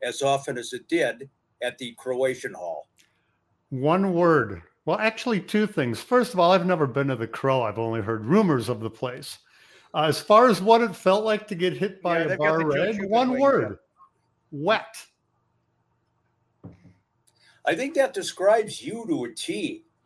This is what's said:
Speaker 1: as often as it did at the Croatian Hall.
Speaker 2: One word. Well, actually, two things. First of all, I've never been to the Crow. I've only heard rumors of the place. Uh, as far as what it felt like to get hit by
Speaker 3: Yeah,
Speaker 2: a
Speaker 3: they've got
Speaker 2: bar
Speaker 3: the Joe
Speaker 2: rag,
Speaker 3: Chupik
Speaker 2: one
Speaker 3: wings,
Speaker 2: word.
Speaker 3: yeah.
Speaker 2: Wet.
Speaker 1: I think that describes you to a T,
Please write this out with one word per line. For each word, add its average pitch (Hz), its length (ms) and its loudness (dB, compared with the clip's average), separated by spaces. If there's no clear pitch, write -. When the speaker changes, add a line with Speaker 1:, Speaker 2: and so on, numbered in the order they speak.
Speaker 1:
as 120 180 -8
often 139 360 -2
as 117 160 -10
it 120 140 -14
did 139 420 -2
at 123 160 -6
the 120 160 -12
Croatian 127 600 -4
Hall. 85 360 -12
Speaker 2:
One 170 440 0
word. 143 480 2
Well, 185 140 -2
actually, 220 400 -2
two 214 260 0
things. 131 360 -4
First 247 320 0
of 180 60 0
all, 175 120 6
I've 180 140 4
never 170 200 2
been 139 220 -2
to 131 80 -2
the 113 120 -4
Crow. 135 360 0
I've 107 160 -4
only 113 220 -2
heard 107 240 -4
rumors 147 420 2
of 110 140 -4
the 110 80 -6
place. 135 500 -10
Uh, 151 80 0
as 156 160 0
far 226 300 6
as 185 120 2
what 226 200 6
it 226 120 -2
felt 196 300 2
like 214 240 -2
to 202 80 -8
get 170 180 0
hit 180 280 -6
by 170 180 0
Speaker 3:
Yeah, 160 60 0
Speaker 2:
a - 20 -2
Speaker 3:
they've 185 100 -2
got 151 80 -2
Speaker 2:
bar 160 120 2
Speaker 3:
the 160 80 0
Joe 147 180 0
Speaker 2:
rag, 208 140 -2
Speaker 3:
Chupik 196 120 -6
Speaker 2:
one 240 200 2
Speaker 3:
wings, 254 120 -2
Speaker 2:
word. 175 380 2
Speaker 3:
yeah. 147 140 -8
Speaker 2:
Wet. - 400 -2
Speaker 1:
I 147 80 2
think 277 220 -4
that 262 180 2
describes 190 680 0
you 220 240 -10
to 139 160 -2
a 120 100 -10
T, 170 520 -8